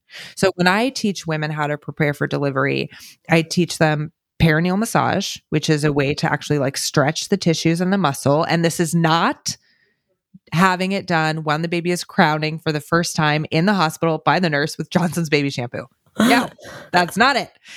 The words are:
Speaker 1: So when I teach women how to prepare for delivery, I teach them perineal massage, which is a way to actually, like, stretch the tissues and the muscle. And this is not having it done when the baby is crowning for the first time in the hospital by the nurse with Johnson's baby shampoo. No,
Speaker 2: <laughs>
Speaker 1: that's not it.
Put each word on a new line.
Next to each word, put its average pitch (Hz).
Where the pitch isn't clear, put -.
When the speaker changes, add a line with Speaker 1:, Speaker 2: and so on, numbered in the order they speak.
Speaker 1:
So 190
when 180
I 220
teach 208
women 156
how 151
to 147
prepare 143
for 143
delivery, 135
I 165
teach 165
them 151
perineal 170
massage, 165
which 151
is 151
a 147
way 143
to 147
actually, 147
like, 135
stretch -
the 202
tissues 165
and 185
the 202
muscle. 147
And 165
this 165
is 170
not 170
having 185
it 185
done 160
when 151
the 170
baby 170
is 175
crowning 156
for 160
the 147
first 170
time 151
in 160
the 208
hospital 160
by 160
the 180
nurse 147
with 156
Johnson's 170
baby 147
shampoo. 120
No, 233
Speaker 2:
<laughs> -
Speaker 1:
that's 175
not 254
it. 180